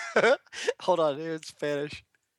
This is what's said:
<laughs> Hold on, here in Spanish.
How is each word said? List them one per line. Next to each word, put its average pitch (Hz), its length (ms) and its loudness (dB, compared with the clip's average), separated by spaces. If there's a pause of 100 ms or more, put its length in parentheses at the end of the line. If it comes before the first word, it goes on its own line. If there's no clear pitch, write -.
(140)
<laughs> 226 220 6 (460)
Hold 175 180 2
on, 151 180 2
here 165 160 -4
in 160 80 -8
Spanish. 147 600 -6 (360)